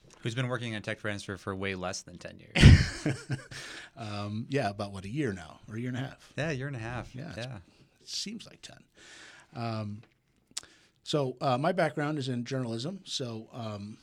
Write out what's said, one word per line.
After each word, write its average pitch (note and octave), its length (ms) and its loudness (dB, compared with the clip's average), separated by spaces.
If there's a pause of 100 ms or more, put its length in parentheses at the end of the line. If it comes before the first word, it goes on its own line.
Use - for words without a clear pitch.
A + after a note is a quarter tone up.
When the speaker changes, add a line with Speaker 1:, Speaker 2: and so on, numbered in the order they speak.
(220)
Speaker 1:
Who's A#2 120 -2
been B2+ 140 0
working A#2+ 240 -2
in G#2+ 80 -4
tech G#2+ 180 -4
transfer G2+ 380 -4
for G2 180 -4
way G2 200 -2
less F#2 260 -4
than F2+ 160 -16
ten - 240 -14
years. - 760 10
Speaker 2:
<laughs> - 0 - (840)
Um, G#2 500 -4
yeah, C3+ 220 2
about, G2+ 220 -6
what, F#2+ 120 -10
a G2 60 -6
year B2 240 0
now, E2 340 -12
or G#2 80 -8
a - 20 -4
year B2 120 -4
and B2 80 -4
a - 20 -2
half? - 380 -10
Speaker 1:
Yeah, D3 100 -2
a D#3+ 60 0
year C3 140 -4
and C#3 80 -6
a - 20 -8
half. A2+ 360 -8
Speaker 2:
Yeah, B2 140 -8
it's - 80 -10
Speaker 1:
Yeah. A#2+ 200 -8 (440)
Speaker 2:
it - 80 -20
seems - 380 -6
like - 160 -20
ten. - 160 -18 (760)
Um, A2 460 -4 (1000)
so, C3+ 400 0
uh, C3 160 4
my D#3+ 140 4
background D#3 460 2
is C3 120 -2
in A#2+ 160 -2
journalism, C3 580 -2
so, A2+ 480 -6
um, G#2+ 500 -8